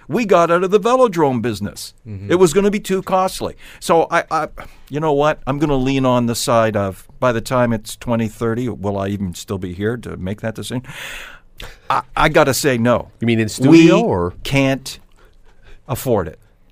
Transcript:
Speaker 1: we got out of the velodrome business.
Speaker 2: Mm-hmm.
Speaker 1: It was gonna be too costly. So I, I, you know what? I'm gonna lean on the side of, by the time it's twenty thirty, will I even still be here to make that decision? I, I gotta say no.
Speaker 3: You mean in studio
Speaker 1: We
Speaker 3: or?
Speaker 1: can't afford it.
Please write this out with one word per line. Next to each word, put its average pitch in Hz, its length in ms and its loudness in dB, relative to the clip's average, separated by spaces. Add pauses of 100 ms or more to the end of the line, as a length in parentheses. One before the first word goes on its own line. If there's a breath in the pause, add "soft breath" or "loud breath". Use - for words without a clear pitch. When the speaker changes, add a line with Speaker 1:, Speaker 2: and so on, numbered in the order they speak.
Speaker 1:
we 214 180 -2
got 170 240 6
out 170 140 2
of 185 80 -2
the 208 80 4
velodrome 180 600 2
business. 101 520 -8 (140)
Speaker 2:
Mm-hmm. 101 240 -10
Speaker 1:
It 170 40 4
was 180 180 4
gonna 196 180 2
be 208 80 -4
too 190 220 -4
costly. 185 540 -2 (260 loud breath)
So 165 300 2
I, 170 200 2
I, 156 160 -2 (420 soft breath)
you 139 120 -6
know 160 100 0
what? 147 340 2
I'm 143 140 -4
gonna 151 160 0
lean 135 300 0
on 123 220 2
the 117 80 -2
side 113 420 0
of, 98 280 -4 (140)
by 127 140 2
the 113 80 -2
time 123 320 0
it's 110 240 -8
twenty 113 320 -2
thirty, 117 400 -4
will 101 280 -6
I 98 120 -4
even 98 240 -6
still - 240 -8
be 90 160 -8
here 104 240 -4
to 90 200 -12
make 92 240 -8
that 110 140 -6
decision? 117 280 -8 (1040 loud breath)
I, 131 140 0 (120)
I 151 140 2
gotta 147 240 4
say 131 240 0
no. 113 420 0
Speaker 3:
You 117 80 -4
mean 113 120 2
in 110 100 -2
studio 131 220 2
Speaker 1:
We 165 200 10
Speaker 3:
or? 120 420 0 (100)
Speaker 1:
can't 135 560 0 (880 soft breath)
afford 113 400 0
it. - 120 -14 (320)